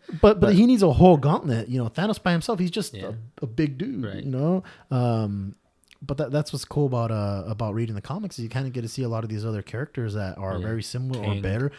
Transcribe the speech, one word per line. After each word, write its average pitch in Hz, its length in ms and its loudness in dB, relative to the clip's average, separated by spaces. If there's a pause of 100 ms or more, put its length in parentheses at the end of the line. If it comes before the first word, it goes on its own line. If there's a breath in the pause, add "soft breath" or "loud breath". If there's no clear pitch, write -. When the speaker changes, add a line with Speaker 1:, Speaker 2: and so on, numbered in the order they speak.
Speaker 1:
But, - 140 -10
but 208 180 8
Speaker 2:
But 208 160 6
Speaker 1:
he 208 100 8
needs 247 160 6
a 165 120 6
whole 170 240 10
gauntlet. 135 500 0
You 123 160 -2
know, 113 60 -4
Thanos 202 340 -4
by 127 80 2
himself, 170 280 0
he's 180 120 -2
just 190 240 -6
Speaker 2:
Yeah. 92 160 -8 (300)
Speaker 1:
a, - 20 -4
a 139 40 -4
big 135 300 -2
dude, 131 280 -6
Speaker 2:
Right. 101 180 -8
Speaker 1:
you 139 80 -6
know? 160 320 0 (280 loud breath)
Um, 110 640 0 (460)
but 139 160 -6
that, 139 140 -4
that's 147 220 0
what's 135 120 -6
cool 147 200 0
about, 120 260 0
uh, 101 360 -2
about 107 260 -4
reading 113 220 -4
the 101 60 -6
comics, 190 360 -8
is 120 60 -8
you 113 60 -8
kinda 131 200 -4
get 123 120 -6
to 113 60 -6
see 131 160 -6
a 120 60 -2
lot 113 140 -2
of 113 60 -6
these 107 160 -4
other 110 160 -4
characters 117 520 -6
that 98 240 -4
are 95 200 -4
Speaker 2:
Yeah. 90 80 -4
Speaker 1:
very 113 180 -4
similar 127 360 -6
or 104 60 -6
Speaker 2:
Kang, 101 160 -2
Speaker 1:
better. 110 380 -2